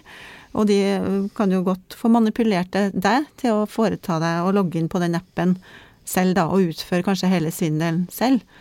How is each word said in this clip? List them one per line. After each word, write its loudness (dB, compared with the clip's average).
og 2
de, 4
eh, -2
kan 0
jo 0
godt -4
få 0
manipulert 2
deg, 0
deg 2
til 0
å 0
foreta -2
deg -2
og 2
logge 0
inn 0
på -2
den 0
appen -2
selv 0
da, 0
og 2
utføre -2
kanskje 0
hele 0
svindelen -2
selv. 0